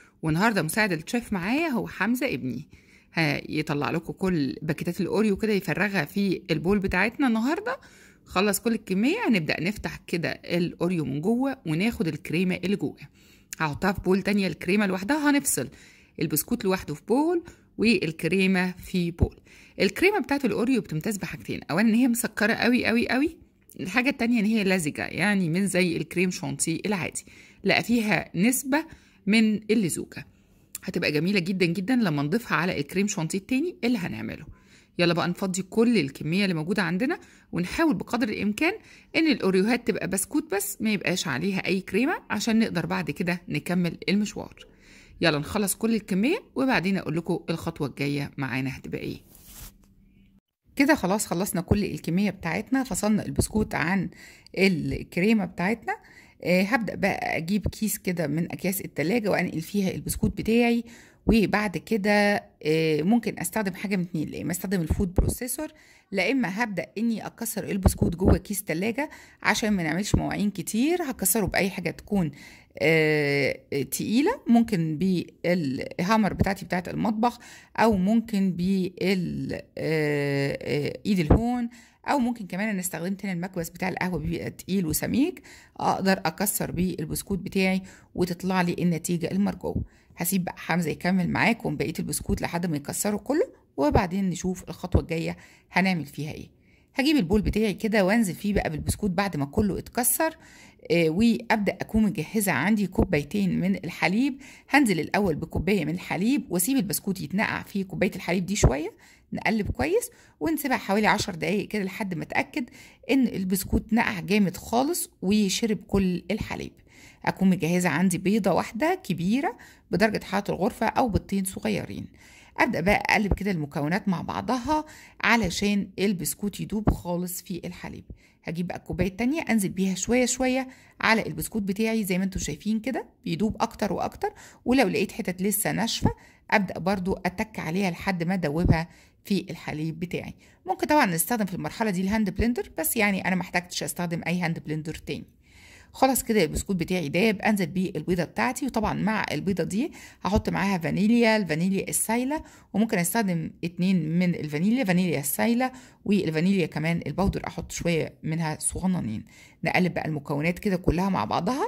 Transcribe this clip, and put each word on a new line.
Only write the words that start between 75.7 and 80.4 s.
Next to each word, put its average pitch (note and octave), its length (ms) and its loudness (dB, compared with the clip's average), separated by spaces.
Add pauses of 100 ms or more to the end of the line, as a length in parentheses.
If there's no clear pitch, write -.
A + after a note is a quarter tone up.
بتاعتي F#3+ 320 0
بتاعت F3+ 240 -4
المطبخ، G#3+ 500 0 (380)
أو G#3+ 200 6
ممكن G3 540 2
بال-، F3+ 1000 0 (240)
آه، C#3+ 840 0